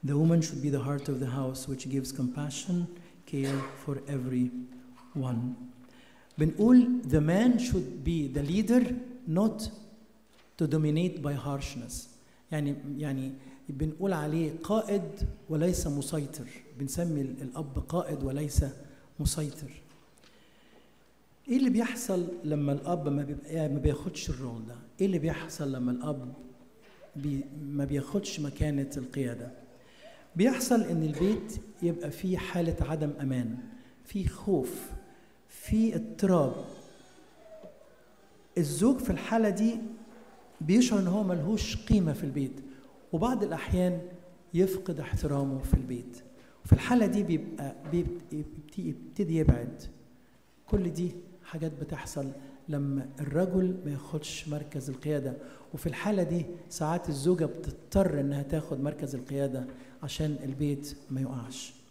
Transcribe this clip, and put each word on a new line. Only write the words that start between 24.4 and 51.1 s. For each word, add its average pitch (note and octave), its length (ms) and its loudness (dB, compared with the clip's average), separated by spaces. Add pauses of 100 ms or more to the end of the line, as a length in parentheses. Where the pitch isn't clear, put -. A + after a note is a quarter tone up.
ده؟ A#2 100 -12 (240)
إيه F#3 60 4
اللي F#3 140 4
بيحصل D3 520 -4
لما B2 200 0
الأب B2+ 420 -4 (840)
بي-، C#3 280 -4 (180)
ما C#3+ 240 -2
بياخدش C#3+ 540 -2
مكانة C#3+ 580 0
القيادة؟ B2 540 -6 (840)
بيحصل A#3+ 460 4
إن E3 220 2
البيت D#3 560 0 (220)
يبقى E3+ 300 0
فيه F#3 260 -2
حالة E3+ 440 0
عدم D3+ 300 0 (100)
أمان، B2 360 -2 (480)
فيه G3 220 -2
خوف، - 600 0 (600)
فيه A3 460 2
اضطراب. E3+ 680 2 (1900)
الزوج F3 400 4
في - 120 -4
الحالة A3 400 2
دي A3 260 2 (840)
بيشعر G#3 380 6
إن F#3 80 2
هو G3+ 160 2
ملهوش F3+ 520 0
قيمة F3+ 380 4
في - 100 -4
البيت، C3+ 360 -2 (540)
وبعض G#3 300 2
الأحيان F3+ 580 0 (520)
يفقد F#3 460 2
احترامه C#3 600 0
في - 140 2
البيت. B2+ 440 -2 (480)
وفي - 80 10
الحالة A#3+ 320 6
دي G3+ 180 2
بيبقى، D3+ 520 -2 (160)
بيبت-، F3 420 -2
يبت-، - 460 -10
يبتدي E3 580 -4
يبعد. B2 460 0 (840)
كل F3+ 260 0
دي E3+ 180 -4 (320)